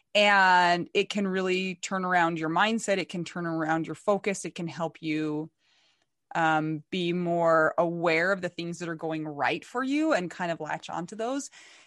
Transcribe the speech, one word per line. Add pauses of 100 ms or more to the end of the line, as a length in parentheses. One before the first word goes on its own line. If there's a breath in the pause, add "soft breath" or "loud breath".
(140 soft breath)
And
it
can
really
turn
around
your
mindset.
It
can
turn
around
your
focus.
It
can
help
you, (840)
um,
be
more
aware
of
the
things
that
are
going
right
for
you
and
kind
of
latch
onto
those. (380 loud breath)